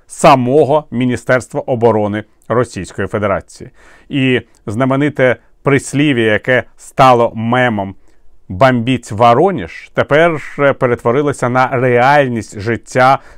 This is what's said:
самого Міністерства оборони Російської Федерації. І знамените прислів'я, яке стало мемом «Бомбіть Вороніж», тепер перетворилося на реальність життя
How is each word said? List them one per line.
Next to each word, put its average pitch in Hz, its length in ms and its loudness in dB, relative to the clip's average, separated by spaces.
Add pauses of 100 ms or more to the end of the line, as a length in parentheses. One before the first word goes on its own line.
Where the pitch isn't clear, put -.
самого 143 840 2
Міністерства 123 680 -2
оборони 110 640 0 (240)
Російської 107 600 -4
Федерації. 101 600 -6 (380)
І 131 320 -2 (260)
знамените 131 720 0 (260)
прислів'я, 135 680 0
яке 120 300 0 (140)
стало 123 580 2
мемом 113 600 -2 (540)
«Бомбіть 123 640 0
Вороніж», 120 840 0
тепер 151 460 0 (380)
перетворилося 127 720 -2
на 127 240 0
реальність 123 880 0
життя 127 580 0 (200)